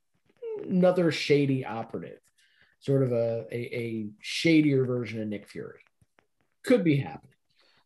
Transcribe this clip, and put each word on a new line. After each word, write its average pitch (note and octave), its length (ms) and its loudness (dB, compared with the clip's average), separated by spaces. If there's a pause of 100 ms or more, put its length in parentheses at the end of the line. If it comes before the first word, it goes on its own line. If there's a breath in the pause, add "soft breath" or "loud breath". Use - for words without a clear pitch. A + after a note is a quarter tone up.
(640)
another F3+ 500 4
shady C#3 500 2
operative, G#2 560 -10 (640)
sort C3+ 220 2
of B2 100 0
a, A#2 380 -2
a, A#2+ 60 -6 (180)
a A2+ 320 -6 (120)
shadier D3+ 680 4
version A#2 360 -4
of G#2+ 80 -6
Nick G2+ 180 -8
Fury. - 320 -14 (840)
Could A#3+ 200 4
be D3+ 140 2
happening. B2 300 -8 (580)